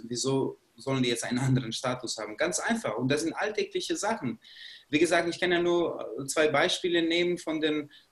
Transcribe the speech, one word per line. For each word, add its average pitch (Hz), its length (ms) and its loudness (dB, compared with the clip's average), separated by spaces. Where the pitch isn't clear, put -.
wieso 131 540 -2
sollen 131 260 -2
die 120 60 2
jetzt 117 160 0
einen 123 140 -2
anderen 127 340 2
Status 123 460 -4
haben? 107 180 -8
Ganz 170 220 0
einfach. 180 400 -2
Und 131 120 2
das 151 120 2
sind 160 100 -2
alltägliche 190 640 -2
Sachen. 220 420 -2
Wie 151 100 2
gesagt, 170 300 4
ich 165 120 -4
kann 180 120 2
ja 175 80 4
nur, 175 400 2
äh, 139 60 -6
zwei 156 220 4
Beispiele 165 540 2
nehmen 170 360 2
von 156 220 -4
der 151 280 0